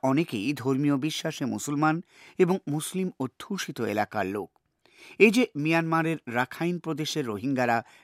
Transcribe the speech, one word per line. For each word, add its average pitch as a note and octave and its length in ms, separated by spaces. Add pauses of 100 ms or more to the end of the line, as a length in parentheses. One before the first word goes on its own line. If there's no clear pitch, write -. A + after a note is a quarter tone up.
অনেকেই C3+ 500
ধর্মীয় C#3 440
বিশ্বাসে D3+ 480
মুসলমান D3 560 (380)
এবং F#3 200 (100)
মুসলিম F3+ 420 (100)
অধ্যুষিত - 600
এলাকার G#2 460
লোক। G2 240 (680)
এই A3 120
যে A#3 160 (100)
মিয়ানমারের D#3+ 600 (180)
রাখাইন E3 440
প্রদেশের D3+ 480
রোহিঙ্গারা A#2 560 (220)